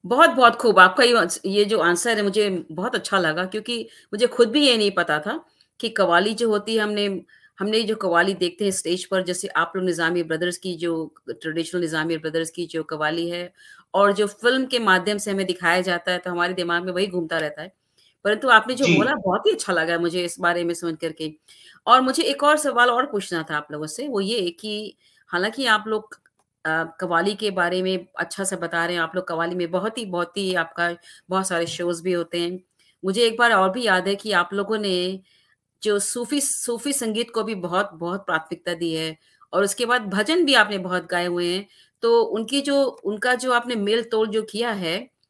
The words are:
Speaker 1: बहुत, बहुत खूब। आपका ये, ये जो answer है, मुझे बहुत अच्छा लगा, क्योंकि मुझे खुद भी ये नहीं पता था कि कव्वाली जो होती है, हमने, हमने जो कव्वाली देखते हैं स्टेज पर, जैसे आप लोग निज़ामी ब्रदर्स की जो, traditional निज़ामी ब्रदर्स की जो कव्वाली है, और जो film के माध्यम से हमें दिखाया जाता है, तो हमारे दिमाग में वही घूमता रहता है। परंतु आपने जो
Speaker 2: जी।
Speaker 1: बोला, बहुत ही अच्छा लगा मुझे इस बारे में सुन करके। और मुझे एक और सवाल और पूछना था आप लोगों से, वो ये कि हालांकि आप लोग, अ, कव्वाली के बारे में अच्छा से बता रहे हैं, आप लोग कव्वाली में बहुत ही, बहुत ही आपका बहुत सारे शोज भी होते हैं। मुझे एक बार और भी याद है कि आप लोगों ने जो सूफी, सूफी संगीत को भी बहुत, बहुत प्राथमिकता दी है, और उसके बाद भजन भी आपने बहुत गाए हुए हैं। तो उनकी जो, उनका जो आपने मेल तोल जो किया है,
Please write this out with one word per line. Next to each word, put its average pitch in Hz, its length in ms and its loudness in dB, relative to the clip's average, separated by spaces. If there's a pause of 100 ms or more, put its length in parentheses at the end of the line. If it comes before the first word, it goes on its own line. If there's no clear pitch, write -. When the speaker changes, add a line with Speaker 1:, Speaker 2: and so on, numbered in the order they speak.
Speaker 1:
बहुत, 269 240 6
बहुत 233 260 6
खूब। 214 220 4
आपका 185 260 8
ये, 233 220 6 (200)
ये 202 180 2
जो 214 140 0
answer 175 380 2
है, 208 60 0
मुझे 202 500 0
बहुत 185 220 -4
अच्छा 196 240 -2
लगा, 170 260 0
क्योंकि 220 440 -6 (240)
मुझे 214 140 2
खुद 240 220 4
भी 285 180 4
ये 240 100 6
नहीं 208 140 2
पता 165 280 0
था 226 260 -6 (360)
कि 240 80 -4
कव्वाली 196 460 4
जो 233 140 0
होती 214 280 0
है, 214 60 2
हमने, 202 400 -2 (360)
हमने 214 240 0
जो 214 140 -2
कव्वाली 185 380 2
देखते 180 300 -2
हैं 196 80 2
स्टेज 180 320 -4
पर, 190 180 0
जैसे 180 260 -4
आप - 280 0
लोग 185 80 -2
निज़ामी 170 380 0
ब्रदर्स 165 340 -2
की 185 200 -8
जो, 160 380 -4 (160)
traditional 160 500 -6
निज़ामी 160 360 -2
ब्रदर्स 160 340 -4
की 175 160 -8
जो 160 160 -6
कव्वाली 156 480 -4
है, 175 220 -8 (420)
और 202 180 6
जो 202 140 2
film 247 400 0
के 254 120 -2
माध्यम 196 400 2
से 202 120 -4
हमें 196 160 0
दिखाया 175 340 2
जाता 180 320 -2
है, 180 60 0
तो 180 120 -6
हमारे 175 240 0
दिमाग 175 300 -2
में 185 80 -4
वही 185 140 0
घूमता 175 320 -4
रहता 151 240 -4
है। 185 100 -14 (520)
परंतु 214 240 0
आपने 233 260 0
जो 262 120 0
Speaker 2:
जी। 170 100 4
Speaker 1:
बोला, 165 180 0
बहुत 190 320 -4
ही 427 60 2
अच्छा - 200 -6
लगा 170 260 -2
मुझे 170 260 -2
इस 170 160 -10
बारे 175 240 -2
में 170 100 -4
सुन 170 200 -6
करके। 156 400 -10 (520)
और 247 140 6
मुझे 262 220 0
एक 277 220 0
और 302 120 6
सवाल 247 340 2
और 247 160 0
पूछना 190 440 -4
था 156 60 -2
आप 151 160 -6
लोगों 151 140 -8
से, 240 220 -8
वो 233 120 0
ये 196 300 -2
कि 214 460 -10 (320)
हालांकि 226 380 -2
आप 214 200 2
लोग, 214 320 -6 (480)
अ, 160 340 -2
कव्वाली 175 340 0
के 208 160 -2
बारे 180 320 0
में 185 240 -2 (120)
अच्छा 170 260 -6
से 185 120 -4
बता 170 300 -2
रहे 175 80 -4
हैं, 170 80 0
आप 165 120 -4
लोग 185 140 -4
कव्वाली 170 260 -2
में 175 160 -2
बहुत 190 280 -2
ही, 226 80 -8
बहुत 175 300 -4
ही 185 180 -2
आपका 170 420 -2 (340)
बहुत 185 180 0
सारे 170 180 0
शोज 170 340 -4
भी 180 120 -2
होते 175 280 -2
हैं। 180 200 -6 (440)
मुझे 190 180 0
एक 226 160 2
बार 240 140 6
और 190 180 4
भी 240 120 -4
याद 185 260 2
है 202 60 0
कि 202 180 -6
आप 180 200 2
लोगों 202 260 -2
ने 185 420 -2 (600)
जो 208 160 0
सूफी, 240 420 -4
सूफी 240 520 -4
संगीत 233 380 -2
को 220 120 -2
भी 214 120 -4
बहुत, 185 380 -2
बहुत 170 340 -8
प्राथमिकता 170 480 -4
दी 165 200 -4
है, 160 240 -4 (340)
और 185 120 2
उसके 226 220 -2
बाद 247 160 0
भजन 214 420 0
भी 277 100 4
आपने 208 240 4
बहुत 180 280 -4
गाए 175 200 -2
हुए 175 200 -2
हैं। 190 220 -2 (340)
तो 233 200 6
उनकी 226 380 -2
जो, 277 240 2
उनका 247 500 -2
जो 254 180 -2
आपने 240 220 0
मेल 214 280 0
तोल 226 260 0
जो 214 140 -2
किया 220 280 -4
है, 196 440 -4 (160)